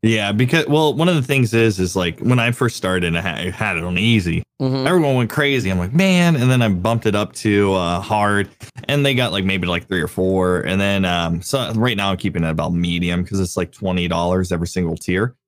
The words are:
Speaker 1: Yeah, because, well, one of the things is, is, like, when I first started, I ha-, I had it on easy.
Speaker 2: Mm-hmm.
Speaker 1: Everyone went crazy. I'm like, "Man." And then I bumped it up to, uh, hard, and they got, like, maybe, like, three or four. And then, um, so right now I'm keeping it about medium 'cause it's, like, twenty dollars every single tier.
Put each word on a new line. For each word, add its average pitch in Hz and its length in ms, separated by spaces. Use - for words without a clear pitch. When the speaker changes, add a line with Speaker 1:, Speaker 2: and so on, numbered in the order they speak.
Speaker 1:
Yeah, 107 280
because, 127 340
well, 151 280
one 165 140
of 180 60
the 147 80
things 123 320
is, 113 240
is, 92 160
like, 87 240
when 123 220
I 117 100
first 120 260
started, 90 380
I 82 60
ha-, 87 160
I 87 140
had 98 260
it 82 80
on 87 140
easy. 95 440
Speaker 2:
Mm-hmm. 131 240
Speaker 1:
Everyone 151 300
went 120 160
crazy. 135 400
I'm 92 80
like, 90 140
"Man." 175 420
And 127 160
then 127 100
I 113 80
bumped 104 380
it 104 80
up 104 200
to, 101 400
uh, 87 260
hard, 101 480
and 143 180
they 139 80
got, 123 160
like, 95 140
maybe, 95 240
like, 87 180
three 90 140
or 76 80
four. 92 540
And 95 180
then, 98 240
um, 85 360
so 127 340
right 113 220
now 98 140
I'm 92 60
keeping 85 260
it 80 80
about 80 240
medium 87 500
'cause 98 140
it's, 92 180
like, 90 140
twenty 90 380
dollars 87 420
every 85 160
single 85 300
tier. 98 400